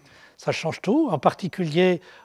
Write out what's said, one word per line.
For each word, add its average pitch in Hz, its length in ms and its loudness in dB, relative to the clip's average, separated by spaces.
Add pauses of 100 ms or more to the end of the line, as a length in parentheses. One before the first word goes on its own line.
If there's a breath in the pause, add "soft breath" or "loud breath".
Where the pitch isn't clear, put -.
(380 loud breath)
Ça - 140 -2
change - 300 -6
tout, 285 300 2
en 151 80 0
particulier, 175 800 0 (240 loud breath)